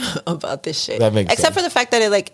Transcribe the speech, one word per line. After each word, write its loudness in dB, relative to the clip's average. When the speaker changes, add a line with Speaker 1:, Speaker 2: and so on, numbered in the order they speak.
Speaker 1:
<laughs> -6
about -6
this -6
shit. -4
Speaker 2:
That 4
makes 2
Speaker 1:
Except 2
Speaker 2:
sense. -2
Speaker 1:
for 0
the 0
fact 0
that 4
it, 2
like, 0